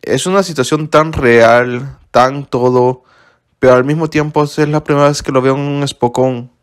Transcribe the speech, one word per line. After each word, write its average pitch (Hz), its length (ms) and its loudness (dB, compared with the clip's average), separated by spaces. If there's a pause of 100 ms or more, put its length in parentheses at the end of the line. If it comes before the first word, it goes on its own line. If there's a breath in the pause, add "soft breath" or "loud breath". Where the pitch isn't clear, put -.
Es - 240 -4
una 190 180 0
situación 151 460 -4
tan 156 240 0
real, 123 840 2 (140)
tan 135 340 0
todo, 127 600 0 (540 soft breath)
pero 127 160 6
al 127 100 2
mismo 156 240 -4
tiempo 151 340 -2
es 147 140 -6
la 151 260 -2
primera 143 240 2
vez 143 160 -2
que - 80 -8
lo 135 100 2
veo 135 140 0
en 143 60 -6
un 143 260 -4
Spokon. 127 640 -4 (120)